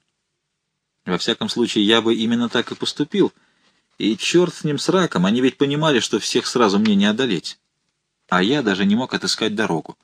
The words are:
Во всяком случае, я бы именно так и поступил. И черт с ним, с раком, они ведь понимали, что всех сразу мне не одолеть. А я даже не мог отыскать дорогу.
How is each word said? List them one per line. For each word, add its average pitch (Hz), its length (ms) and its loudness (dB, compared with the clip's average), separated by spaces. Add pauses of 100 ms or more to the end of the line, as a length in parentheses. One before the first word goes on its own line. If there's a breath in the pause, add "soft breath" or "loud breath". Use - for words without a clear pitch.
(1040)
Во 90 140 -4
всяком 113 300 -4
случае, 110 360 0
я 113 160 4
бы 113 140 0
именно 117 340 -2
так 117 220 -2
и 123 60 -10
поступил. - 560 -2 (680)
И 104 180 0
черт 175 380 0
с - 80 -14
ним, 147 160 -2
с - 100 -4
раком, 175 380 2
они 113 140 0
ведь 131 180 2
понимали, 143 400 2
что 107 220 -2
всех - 260 -2
сразу 101 320 2
мне 107 160 2
не 101 120 4
одолеть. 107 520 -2 (720)
А 90 120 2
я 131 220 2
даже 101 240 0
не 101 80 2
мог 123 180 -2
отыскать 104 440 -4
дорогу. 98 480 -4